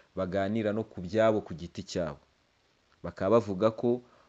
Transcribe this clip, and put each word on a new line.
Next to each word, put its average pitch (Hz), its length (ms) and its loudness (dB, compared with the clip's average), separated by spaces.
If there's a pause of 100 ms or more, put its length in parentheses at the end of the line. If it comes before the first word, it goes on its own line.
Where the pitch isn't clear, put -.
(160)
baganira 98 560 -2
no 110 120 -2
ku - 160 -12
byabo 110 400 2
ku - 140 -10
giti 85 300 -10
cyabo. 80 360 -6 (840)
Bakaba 95 320 2
bavuga 104 340 2
ko 123 320 -2 (260)